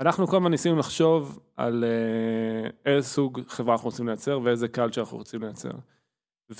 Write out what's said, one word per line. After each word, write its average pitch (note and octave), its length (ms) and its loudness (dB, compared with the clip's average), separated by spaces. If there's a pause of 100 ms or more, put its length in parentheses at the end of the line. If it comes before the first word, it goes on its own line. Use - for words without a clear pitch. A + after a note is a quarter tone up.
אנחנו E3+ 260 2
כל F3 100 2
הזמן F3+ 140 4
ניסינו E3 260 2
לחשוב D#3+ 640 2 (180)
על, A#2+ 300 0
אה, A2+ 840 -2 (220)
איזה C#3 160 2
סוג C3+ 400 -2
חברה A#2 260 0
אנחנו A#2 120 -2
רוצים A#2 200 -4
לייצר, B2 380 -2
ואיזה A#2+ 240 2
קלצ'ר A#2 320 -2
אנחנו A2+ 180 -6
רוצים A2 240 -10
לייצר. - 280 -10 (880)